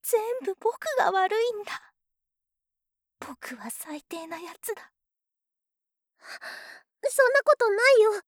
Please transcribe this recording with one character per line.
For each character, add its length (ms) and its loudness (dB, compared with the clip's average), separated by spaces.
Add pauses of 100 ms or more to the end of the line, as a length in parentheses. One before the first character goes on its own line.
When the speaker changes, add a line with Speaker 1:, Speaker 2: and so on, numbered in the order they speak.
Speaker 1:
全 180 0 (240)
部 160 -4
僕 240 -4 (160)
が 120 4
悪 240 2
い 180 0
ん 100 -8
だ。 300 -14 (1300)
僕 360 -14
は 160 -14
最 320 -12
低 240 -12
な 100 -10
や 240 -14
つ 140 -6
だ。 160 -20 (1300)
Speaker 2:
そ 80 -20 (1000)
ん 60 2
な 100 4
こ 140 6
と 120 2
な 280 4
い 40 8
よ。 260 2